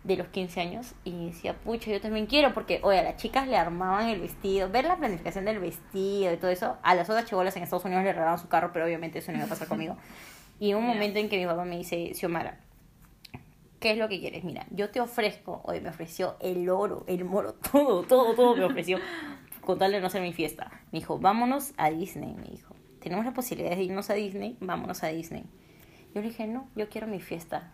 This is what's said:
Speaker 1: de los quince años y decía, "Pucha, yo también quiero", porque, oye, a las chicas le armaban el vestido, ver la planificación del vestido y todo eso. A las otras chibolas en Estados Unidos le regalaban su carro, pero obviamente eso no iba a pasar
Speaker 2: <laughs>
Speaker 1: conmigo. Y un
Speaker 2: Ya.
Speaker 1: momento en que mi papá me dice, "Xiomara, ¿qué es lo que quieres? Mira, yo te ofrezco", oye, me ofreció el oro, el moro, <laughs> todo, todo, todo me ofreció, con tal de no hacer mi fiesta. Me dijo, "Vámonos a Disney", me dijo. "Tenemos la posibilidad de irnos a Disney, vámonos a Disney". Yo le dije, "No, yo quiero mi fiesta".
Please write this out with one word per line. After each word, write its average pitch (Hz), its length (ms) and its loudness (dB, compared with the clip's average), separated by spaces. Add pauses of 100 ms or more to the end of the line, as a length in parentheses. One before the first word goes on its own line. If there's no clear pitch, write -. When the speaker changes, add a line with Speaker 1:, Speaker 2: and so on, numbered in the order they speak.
Speaker 1:
de 185 140 2
los 180 100 -6
quince 185 340 -4
años 202 320 -6 (100)
y 175 260 -6
decía, 175 260 -6
"Pucha, 226 340 -6
yo 202 120 0
también 214 260 -2
quiero", 277 260 6
porque, 190 300 -2
oye, 190 160 8
a 165 40 4
las - 140 -2
chicas 262 300 0
le 240 100 2
armaban 185 520 2
el 208 120 -2
vestido, 190 480 0
ver 247 160 4
la 359 120 4
planificación 190 480 -4
del 220 120 0
vestido 190 760 -2
y 170 40 -2
todo 180 140 2
eso. 180 320 0
A 180 100 8
las 175 160 4
otras 226 160 2
chibolas 190 320 0
en 175 60 -6
Estados 180 220 -4
Unidos 185 180 2
le 196 100 4
regalaban 165 260 2
su - 80 -14
carro, 170 260 4
pero 165 120 0
obviamente 165 340 -4
eso 180 120 -10
no 156 80 -2
iba 147 80 -2
a - 20 -6
pasar 160 180 -6
Speaker 2:
<laughs> - 20 -14
Speaker 1:
conmigo. 160 280 -4 (640)
Y 202 160 2
un 220 100 2
Speaker 2:
Ya. - 80 2
Speaker 1:
momento 208 240 0
en 214 120 0
que 202 100 0
mi 180 80 0
papá 175 180 0
me 175 120 -6
dice, 170 360 -4
"Xiomara, 170 460 -4 (1200)
¿qué 220 140 2
es 220 40 0
lo 220 100 0
que 190 120 -4
quieres? 156 240 -10
Mira, - 260 -8
yo 202 220 -4
te 254 100 -2
ofrezco", 208 600 -2
oye, 170 180 -6
me 175 80 -8
ofreció 170 520 -6
el 180 280 -2
oro, 190 380 0
el 180 180 -2
moro, 196 280 -2
<laughs> - 180 -8
todo, 254 320 6
todo, 233 320 8
todo 240 200 8
me 185 100 4
ofreció, 180 340 0 (600)
con 180 160 2
tal 196 140 4
de 202 100 2
no 185 60 0
hacer 190 160 -2
mi 175 100 -4
fiesta. 160 380 -4 (200)
Me 160 80 -6
dijo, 160 200 -4
"Vámonos 240 580 4
a 156 140 4
Disney", 165 420 -6
me - 160 -12
dijo. - 260 -18 (240)
"Tenemos 190 240 -4
la 254 100 -4
posibilidad 175 420 -4
de 190 80 -2
irnos 190 260 -4
a 208 60 2
Disney, 202 440 -4
vámonos 180 440 -6
a 160 60 -2
Disney". 160 340 -8 (720)
Yo 208 60 -4
le 220 80 -4
dije, 226 180 -8
"No, 254 280 -6
yo 208 140 -4
quiero 220 160 -8
mi 202 140 -6
fiesta". 170 540 -8